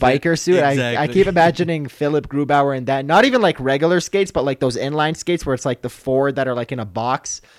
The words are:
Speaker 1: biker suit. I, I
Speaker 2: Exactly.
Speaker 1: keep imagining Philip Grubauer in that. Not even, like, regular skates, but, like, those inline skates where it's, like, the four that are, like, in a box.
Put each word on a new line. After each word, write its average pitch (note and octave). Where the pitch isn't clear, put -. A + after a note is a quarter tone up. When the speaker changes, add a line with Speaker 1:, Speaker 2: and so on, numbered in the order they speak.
Speaker 1:
biker E3
suit. F3+
I, C#3
I -
Speaker 2:
Exactly. B2+
Speaker 1:
keep G3
imagining E3+
Philip D3
Grubauer C#3
in B2+
that. C3+
Not F3+
even, B3
like, F3
regular C#3+
skates, G3
but, C3+
like, C3+
those B2+
inline D3+
skates -
where C3+
it's, -
like, B2+
the B2
four C3+
that C3
are, B2
like, A#2+
in B2+
a G#2+
box. A#2